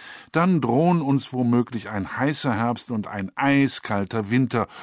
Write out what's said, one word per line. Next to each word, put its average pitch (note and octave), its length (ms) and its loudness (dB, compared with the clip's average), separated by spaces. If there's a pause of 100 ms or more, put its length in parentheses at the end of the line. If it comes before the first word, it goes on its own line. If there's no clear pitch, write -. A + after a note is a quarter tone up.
(300)
dann E3+ 300 4
drohen D#3+ 400 2
uns C#3 320 0
womöglich A#2+ 560 0
ein G2+ 300 -6
heißer C#3+ 340 -2
Herbst A2+ 380 -2
und G#2+ 160 -4
ein G2 280 -8
eiskalter A2+ 960 0
Winter, A#2+ 400 2 (140)